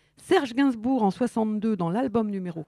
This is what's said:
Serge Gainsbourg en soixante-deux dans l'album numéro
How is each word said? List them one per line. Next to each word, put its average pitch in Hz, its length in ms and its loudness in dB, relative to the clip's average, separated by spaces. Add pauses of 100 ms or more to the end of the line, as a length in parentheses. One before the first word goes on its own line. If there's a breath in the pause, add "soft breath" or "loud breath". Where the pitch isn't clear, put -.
(180 soft breath)
Serge 285 360 0
Gainsbourg 254 500 2
en 196 60 6
soixante-deux 220 640 -2
dans 170 140 -2
l'album 220 400 -2
numéro 180 380 -8